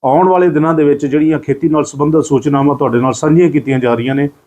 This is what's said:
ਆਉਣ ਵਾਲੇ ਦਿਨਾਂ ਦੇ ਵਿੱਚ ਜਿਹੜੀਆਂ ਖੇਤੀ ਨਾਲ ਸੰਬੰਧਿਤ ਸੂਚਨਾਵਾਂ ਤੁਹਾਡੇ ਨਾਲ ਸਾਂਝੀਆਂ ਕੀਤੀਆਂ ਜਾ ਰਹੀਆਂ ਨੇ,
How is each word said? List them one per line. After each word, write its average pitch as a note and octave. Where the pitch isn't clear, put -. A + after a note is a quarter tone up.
ਆਉਣ D#3+
ਵਾਲੇ F3+
ਦਿਨਾਂ D#3
ਦੇ D#3
ਵਿੱਚ C#3+
ਜਿਹੜੀਆਂ D3+
ਖੇਤੀ C#3
ਨਾਲ D3+
ਸੰਬੰਧਿਤ D3
ਸੂਚਨਾਵਾਂ C#3
ਤੁਹਾਡੇ B2
ਨਾਲ C3
ਸਾਂਝੀਆਂ D#3
ਕੀਤੀਆਂ C3
ਜਾ B2
ਰਹੀਆਂ A#2+
ਨੇ, C#3+